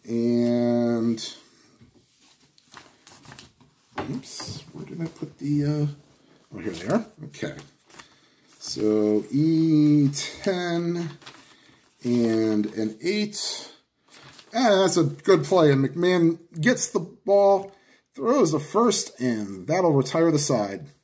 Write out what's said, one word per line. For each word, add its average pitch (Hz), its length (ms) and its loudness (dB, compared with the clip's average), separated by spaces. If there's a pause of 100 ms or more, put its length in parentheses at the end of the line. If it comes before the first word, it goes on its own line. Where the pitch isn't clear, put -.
And... 120 1300 0 (2750)
Oops, - 640 -10
where 160 120 -14
did - 160 -12
I 165 60 -4
put - 320 -12
the, 147 260 0
uh, 147 220 0 (680)
oh, 107 60 -16
here 90 140 -8
they 87 160 -10
are. 208 180 0 (200)
Okay. - 280 -10 (1040)
So 107 720 0
E 151 800 4 (320)
ten 175 680 -4 (960)
and 113 600 2
an 107 340 -6
eight. - 720 -6 (800)
And 220 280 2
that's 180 160 2
a 165 80 4
good 156 400 2
play. 160 260 4
And 135 180 4
McMahon 170 520 2 (200)
gets 240 280 0
the 196 120 -2
ball, 196 720 2 (420)
throws 226 360 2
the 147 100 0
first, - 600 0
and 104 480 -4
that'll 170 240 2
retire 160 400 2
the 147 80 2
side. 104 480 -2 (160)